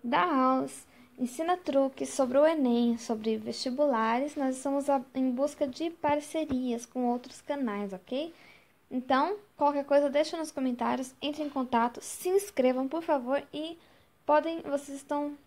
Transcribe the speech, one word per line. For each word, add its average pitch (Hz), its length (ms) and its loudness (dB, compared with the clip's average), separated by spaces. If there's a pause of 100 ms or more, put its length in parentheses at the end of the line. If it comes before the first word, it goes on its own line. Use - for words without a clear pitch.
dá 294 220 2
aulas, 262 600 2 (320)
ensina 320 400 0
truques 269 520 0
sobre 254 280 0
o 294 80 8
enem, 240 540 4
sobre 220 380 -2
vestibulares, 247 960 0
nós 262 220 -2
estamos 277 340 -2
a-, 269 100 4 (140)
em 262 160 0
busca 285 340 -2
de 311 260 -4
parcerias 285 960 -2
com 247 240 -2
outros 240 320 -4
canais, 208 520 -4
ok? 277 420 -8 (560)
Então, 269 460 0 (200)
qualquer 285 280 2
coisa, 285 260 4
deixa 311 260 0
nos 311 140 -6
comentários, 247 720 -2
entre 294 220 -4
em 294 40 -4
contato, 240 540 0
se - 260 -8
inscrevam, 269 600 2
por 320 140 -4
favor, 277 400 0 (100)
e 320 260 -10 (480)
podem, 302 340 2
vocês 277 380 -6
estão 294 380 -4 (100)